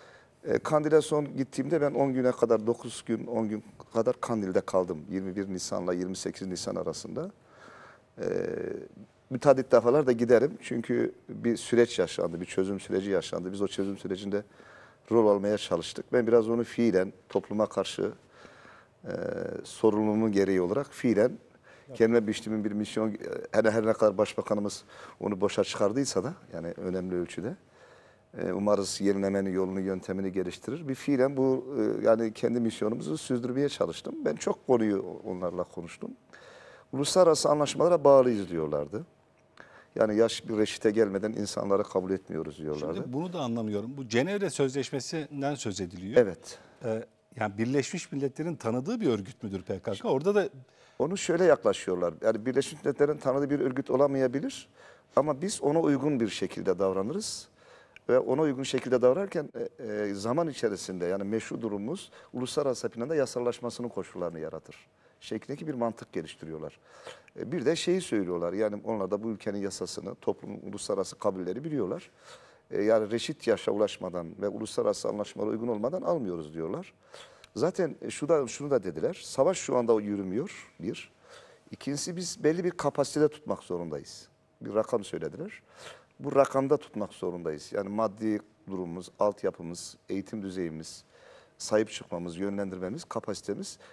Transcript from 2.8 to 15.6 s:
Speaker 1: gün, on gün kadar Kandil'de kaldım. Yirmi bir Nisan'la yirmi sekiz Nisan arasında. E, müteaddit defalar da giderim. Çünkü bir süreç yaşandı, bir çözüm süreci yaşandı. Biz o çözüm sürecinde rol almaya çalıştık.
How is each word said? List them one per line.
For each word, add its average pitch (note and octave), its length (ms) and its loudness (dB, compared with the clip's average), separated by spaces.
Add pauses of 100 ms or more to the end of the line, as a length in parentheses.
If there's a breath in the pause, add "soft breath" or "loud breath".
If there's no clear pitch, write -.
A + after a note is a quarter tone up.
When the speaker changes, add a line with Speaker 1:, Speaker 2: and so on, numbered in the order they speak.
Speaker 1:
gün, A2+ 220 -2
on A2+ 220 -2
gün G#2 140 -6 (300)
kadar A2+ 280 2
Kandil'de G2+ 400 0
kaldım. F2+ 380 0 (100)
Yirmi F#2+ 260 -4
bir G2+ 140 -4
Nisan'la F#2 440 -4
yirmi F#2 220 -2
sekiz - 320 -8
Nisan F#2 280 -6
arasında. F2+ 560 -6 (840 loud breath)
E, F#2 80 -6 (1040)
müteaddit C3 420 4
defalar B2 360 8
da B2+ 40 6
giderim. A#2+ 500 6
Çünkü A#2+ 540 -2 (140)
bir A2 280 0
süreç A#2 420 4
yaşandı, F2 420 0
bir F2+ 40 -6
çözüm F#2+ 340 0
süreci G2 320 -2
yaşandı. F2 400 -2
Biz G2 100 -4
o G2+ 60 0
çözüm G2 300 -4
sürecinde G2+ 460 -4 (680 loud breath)
rol A2 160 8
almaya G2+ 300 4
çalıştık. - 560 -4